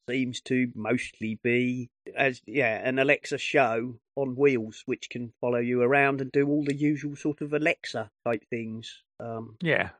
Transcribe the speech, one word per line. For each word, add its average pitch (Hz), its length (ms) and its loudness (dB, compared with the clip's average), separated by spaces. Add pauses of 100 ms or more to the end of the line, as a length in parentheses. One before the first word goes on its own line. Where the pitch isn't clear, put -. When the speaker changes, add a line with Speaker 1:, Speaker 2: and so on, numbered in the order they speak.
Speaker 1:
seems 127 340 -2
to 127 340 2
mostly 110 680 -4
be, 123 480 0 (260)
as, 131 300 0
yeah, 113 420 0
an 131 120 0
Alexa 139 380 2
show 117 600 2 (160)
on 131 220 -2
wheels, 127 500 2
which - 240 -6
can 120 300 -8
follow 120 180 0
you 123 240 2
around 139 380 4
and 131 100 -4
do 143 180 4
all 147 160 2
the 139 120 0
usual 147 400 0
sort 147 240 -4
of 147 120 -6
Alexa 147 560 -2 (160)
type 117 240 0
things. 113 540 -10 (160)
Um, 113 420 -10
Speaker 2:
Yeah, 120 400 2